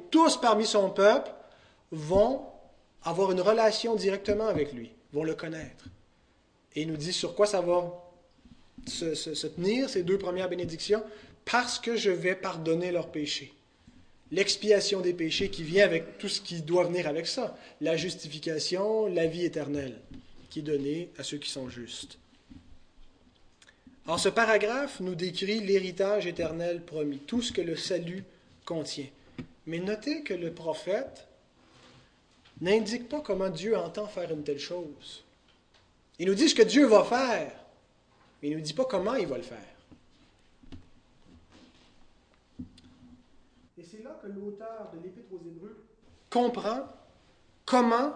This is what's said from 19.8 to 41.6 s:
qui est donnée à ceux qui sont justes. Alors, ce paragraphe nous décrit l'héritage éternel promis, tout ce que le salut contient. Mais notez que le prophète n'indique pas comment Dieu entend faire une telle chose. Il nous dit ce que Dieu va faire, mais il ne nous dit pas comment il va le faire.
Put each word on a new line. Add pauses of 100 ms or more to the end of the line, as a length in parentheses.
qui
est
donnée
à
ceux
qui
sont
justes. (1900)
Alors,
ce
paragraphe
nous
décrit
l'héritage
éternel
promis,
tout
ce
que
le
salut (400)
contient. (600)
Mais
notez
que
le
prophète (1300)
n'indique
pas
comment
Dieu
entend
faire
une
telle
chose. (960)
Il
nous
dit
ce
que
Dieu
va
faire, (920)
mais
il
ne
nous
dit
pas
comment
il
va
le
faire. (4000)